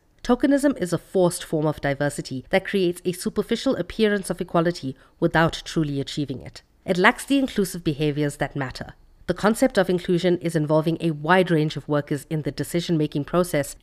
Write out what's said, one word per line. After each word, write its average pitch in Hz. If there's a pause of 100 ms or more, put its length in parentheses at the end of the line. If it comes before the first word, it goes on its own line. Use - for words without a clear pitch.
(240)
Tokenism 269
is 175
a 160
forced 180
form 156
of 151
diversity 143
that 190
creates 180
a 185
superficial 214
appearance 208
of 175
equality 170 (240)
without 165
truly 143
achieving 135
it. - (240)
It 180
lacks 190
the 277
inclusive 196
behaviors 147
that 139
matter. 131 (340)
The 180
concept 220
of 185
inclusion 175
is 165
involving 156
a 165
wide 175
range 156
of 143
workers 147
in 156
the 143
decision-making 151
process, 170